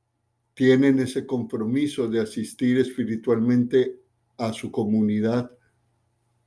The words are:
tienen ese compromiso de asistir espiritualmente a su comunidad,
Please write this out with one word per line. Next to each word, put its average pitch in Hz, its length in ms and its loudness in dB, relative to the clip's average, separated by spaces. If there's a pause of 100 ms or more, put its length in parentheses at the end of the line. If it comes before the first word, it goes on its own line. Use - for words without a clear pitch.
(540)
tienen 131 460 4
ese 127 260 -4
compromiso 123 840 -4
de 110 140 0
asistir 120 560 -2
espiritualmente 123 1200 0 (380)
a 113 160 -4
su - 180 -10
comunidad, 110 800 0 (960)